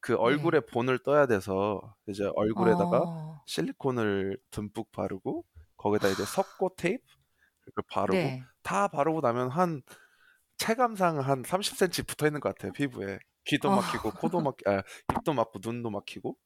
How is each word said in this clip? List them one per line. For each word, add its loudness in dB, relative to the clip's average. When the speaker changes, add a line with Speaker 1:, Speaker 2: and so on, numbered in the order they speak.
Speaker 1:
그 -2
Speaker 2:
네. 4
Speaker 1:
얼굴에 4
본을 0
떠야 4
돼서 0
이제 -2
얼굴에다가 4
Speaker 2:
어. -8
Speaker 1:
실리콘을 -2
듬뿍 -8
바르고 -6
거기다 2
이제 0
Speaker 2:
아. -4
Speaker 1:
석고 -2
테이프 -2
그걸 -10
바르고 0
Speaker 2:
네. -2
Speaker 1:
다 0
바르고 0
나면 0
한 0
체감상 2
한 2
삼십 -2
센티 0
붙어 -2
있는 0
것 -2
같아요, -8
피부에. -4
귀도 2
Speaker 2:
어. 6
<laughs> 0
Speaker 1:
막히고 0
코도 0
막-, 0
아, 2
입도 0
막고 0
눈도 -4
막히고. -8